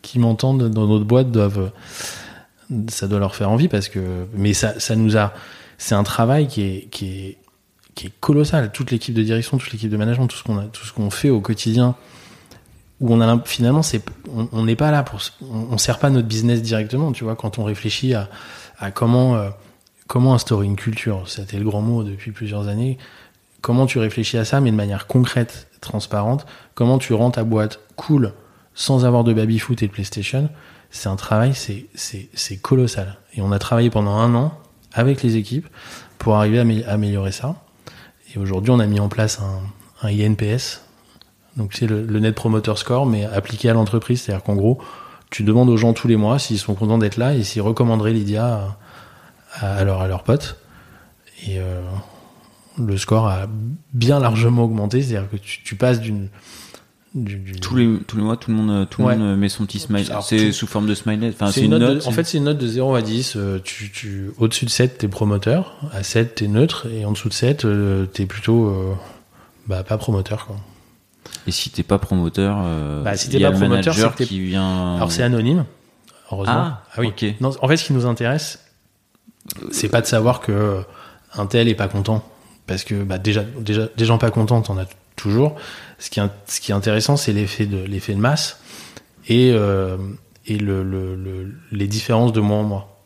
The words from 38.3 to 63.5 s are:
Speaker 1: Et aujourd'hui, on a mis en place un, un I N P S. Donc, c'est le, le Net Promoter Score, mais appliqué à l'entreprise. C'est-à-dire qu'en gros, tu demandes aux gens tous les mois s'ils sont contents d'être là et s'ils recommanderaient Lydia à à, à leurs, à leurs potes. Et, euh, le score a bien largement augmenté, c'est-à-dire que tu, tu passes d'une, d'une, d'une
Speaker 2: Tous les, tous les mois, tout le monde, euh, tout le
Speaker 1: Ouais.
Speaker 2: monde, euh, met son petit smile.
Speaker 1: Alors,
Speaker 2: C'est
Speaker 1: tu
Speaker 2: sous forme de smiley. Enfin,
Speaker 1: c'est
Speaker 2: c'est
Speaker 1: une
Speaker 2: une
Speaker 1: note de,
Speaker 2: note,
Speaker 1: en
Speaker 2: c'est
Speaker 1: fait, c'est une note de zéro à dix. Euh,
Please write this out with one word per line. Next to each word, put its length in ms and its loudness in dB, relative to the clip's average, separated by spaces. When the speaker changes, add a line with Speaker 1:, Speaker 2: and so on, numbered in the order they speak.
Speaker 1:
Et 20 -4
aujourd'hui, 340 0
on 80 8
a 80 4
mis 120 2
en 80 2
place 320 -2
un, 220 -6
un 60 0
I 120 2
N 120 4
P 100 -2
S. 380 -4
Donc, 180 -4
c'est 140 -2
le, 180 -2
le 140 0
Net 160 2
Promoter 400 0
Score, 300 0
mais 180 2
appliqué 460 -2
à 40 4
l'entreprise. 500 2
C'est-à-dire 200 -4
qu'en 140 0
gros, 200 4
tu 140 -6
demandes 260 6
aux 80 6
gens 160 4
tous 160 0
les 80 6
mois 200 2
s'ils 220 -2
sont 160 -4
contents 220 2
d'être 180 0
là 180 0
et 100 0
s'ils 180 -4
recommanderaient 500 2
Lydia 340 0
à 320 -4
à, 220 -4
à 80 0
leurs, 180 0
à 60 0
leurs 160 -4
potes. 340 -2
Et, 120 -4
euh, 220 -6
le 200 0
score 300 2
a 200 -2
bien 260 4
largement 440 4
augmenté, 380 0
c'est-à-dire 280 -4
que 80 -8
tu, 260 -10
tu 120 -10
passes 240 2
d'une, 300 -4
d'une, 300 -6
d'une 160 -12
Speaker 2:
Tous 160 -6
les, 320 4
tous 100 -12
les 60 0
mois, 140 0
tout 140 -10
le 60 2
monde, 140 0
euh, 140 2
tout 160 -6
le 60 4
Speaker 1:
Ouais. 100 4
Speaker 2:
monde, 100 0
euh, 80 0
met 140 2
son 160 -4
petit 140 -8
smile. 300 -2
Speaker 1:
Alors, 140 -6
Speaker 2:
C'est 140 0
Speaker 1:
tu 160 4
Speaker 2:
sous 140 -6
forme 200 -2
de 80 2
smiley. 340 -2
Enfin, 180 -2
Speaker 1:
c'est 120 0
Speaker 2:
c'est 60 4
Speaker 1:
une 80 6
Speaker 2:
une 60 6
Speaker 1:
note 100 6
de, 60 4
Speaker 2:
note, 120 -2
Speaker 1:
en 40 0
Speaker 2:
c'est 40 0
Speaker 1:
fait, 80 2
c'est 140 -2
une 80 2
note 120 2
de 100 -2
zéro 280 0
à 60 2
dix. 340 -2
Euh, 280 -2